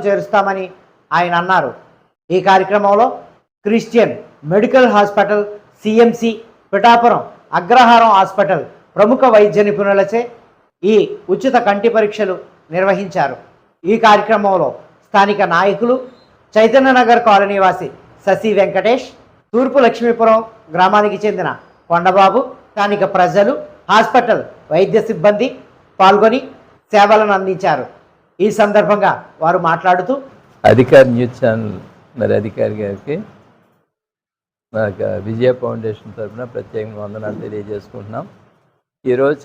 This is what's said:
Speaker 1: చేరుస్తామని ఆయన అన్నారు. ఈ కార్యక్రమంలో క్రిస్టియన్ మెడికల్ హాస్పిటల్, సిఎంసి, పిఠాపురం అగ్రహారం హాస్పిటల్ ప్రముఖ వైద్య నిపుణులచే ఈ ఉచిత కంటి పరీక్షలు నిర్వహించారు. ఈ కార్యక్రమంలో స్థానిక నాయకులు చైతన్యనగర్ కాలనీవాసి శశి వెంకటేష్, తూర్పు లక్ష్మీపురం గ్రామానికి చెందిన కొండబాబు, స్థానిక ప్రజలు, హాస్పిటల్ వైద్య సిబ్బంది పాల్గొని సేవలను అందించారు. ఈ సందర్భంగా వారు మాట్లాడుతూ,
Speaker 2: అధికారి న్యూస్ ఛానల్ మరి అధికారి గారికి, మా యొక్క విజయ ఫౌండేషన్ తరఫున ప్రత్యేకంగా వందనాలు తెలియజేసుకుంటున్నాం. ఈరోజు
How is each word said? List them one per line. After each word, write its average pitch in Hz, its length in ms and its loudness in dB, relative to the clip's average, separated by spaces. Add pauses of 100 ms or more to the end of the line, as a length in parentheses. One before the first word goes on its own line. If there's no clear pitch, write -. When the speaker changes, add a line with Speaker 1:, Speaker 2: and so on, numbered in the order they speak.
Speaker 1:
చేరుస్తామని 196 600 -2 (500)
ఆయన 175 240 0
అన్నారు. 175 300 0 (600)
ఈ 180 80 0 (100)
కార్యక్రమంలో 202 580 2 (600)
క్రిస్టియన్ 220 480 0 (380)
మెడికల్ 247 420 2
హాస్పిటల్, 208 480 0 (400)
సిఎంసి, 226 480 2 (420)
పిఠాపురం 233 500 2 (380)
అగ్రహారం 233 580 4
హాస్పిటల్ 190 440 -2 (340)
ప్రముఖ 214 240 2 (140)
వైద్య 208 340 4
నిపుణులచే 196 520 0 (720)
ఈ - 20 2 (400)
ఉచిత 247 220 -2 (100)
కంటి 202 300 0
పరీక్షలు 208 400 -2 (380)
నిర్వహించారు. 180 640 -2 (480)
ఈ 196 120 0 (100)
కార్యక్రమంలో 202 640 2 (400)
స్థానిక 202 340 0 (140)
నాయకులు 202 400 0 (580)
చైతన్యనగర్ 240 720 4
కాలనీవాసి 196 640 0 (360)
శశి 208 340 0
వెంకటేష్, 196 480 -2 (440)
తూర్పు 262 340 0
లక్ష్మీపురం 226 520 2 (380)
గ్రామానికి 202 500 2
చెందిన 180 240 -4 (400)
కొండబాబు, 185 500 2 (300)
స్థానిక 202 340 -2 (140)
ప్రజలు, 185 340 2 (380)
హాస్పిటల్ 220 520 0 (300)
వైద్య 185 280 0 (100)
సిబ్బంది 208 400 0 (500)
పాల్గొని 208 380 4 (540)
సేవలను 208 440 4
అందించారు. 170 480 -4 (600)
ఈ - 20 2 (140)
సందర్భంగా 202 500 2 (320)
వారు 175 240 0
మాట్లాడుతూ, 180 480 0 (560)
Speaker 2:
అధికారి 123 460 6
న్యూస్ 123 240 -4
ఛానల్ 110 360 -4 (440)
మరి 107 180 -2
అధికారి 107 420 -6
గారికి, 101 360 -8 (1600)
మా 110 160 -4
యొక్క 98 140 -8 (240)
విజయ 113 240 0 (120)
ఫౌండేషన్ 113 560 -10
తరఫున 110 260 -14 (100)
ప్రత్యేకంగా 107 500 -12
వందనాలు 107 400 -12
తెలియజేసుకుంటున్నాం. 107 800 -14 (840)
ఈరోజు 135 340 0